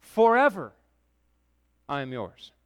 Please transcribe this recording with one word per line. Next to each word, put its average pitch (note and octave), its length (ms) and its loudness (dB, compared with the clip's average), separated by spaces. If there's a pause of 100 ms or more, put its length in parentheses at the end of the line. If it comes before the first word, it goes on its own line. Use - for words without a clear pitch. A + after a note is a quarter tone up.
"Forever A3+ 720 0 (1160)
I C#3+ 120 -6
am C3 120 -10
yours." G#2 400 -14 (140)